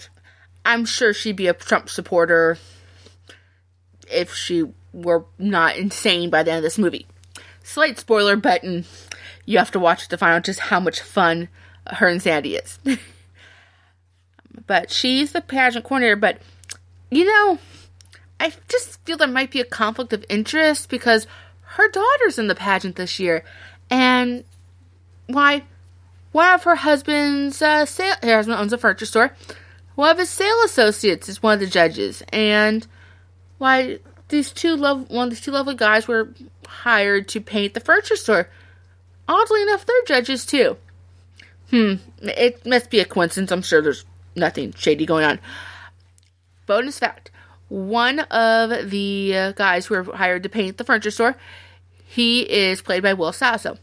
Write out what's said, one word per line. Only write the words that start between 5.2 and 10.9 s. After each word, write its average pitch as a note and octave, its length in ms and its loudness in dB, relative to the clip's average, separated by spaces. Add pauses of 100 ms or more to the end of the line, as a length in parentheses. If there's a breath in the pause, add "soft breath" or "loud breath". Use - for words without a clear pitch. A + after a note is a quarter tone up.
not F3+ 380 0
insane F3+ 520 -2
by D#3+ 140 2
the E3 80 0
end E3 80 -2
of D#3+ 60 -4
this E3 140 -2
movie. F#3 280 -2 (560 loud breath)
Slight D4 360 -2
spoiler, G3+ 380 2
but, F#3 260 2
mm, F3 220 -6 (600 loud breath)
you G#3+ 140 2
have A#3 120 2
to G3 100 -2
watch E3+ 240 2
it - 60 -16
to F3 80 -6
find E3+ 160 4
out E3+ 100 0
just F#3+ 160 -6
how F#3+ 200 0
much F#3 200 -4